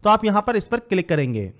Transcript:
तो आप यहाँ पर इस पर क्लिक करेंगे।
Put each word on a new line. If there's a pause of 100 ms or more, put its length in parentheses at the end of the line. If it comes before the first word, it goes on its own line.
तो
आप
यहाँ
पर
इस
पर
क्लिक
करेंगे।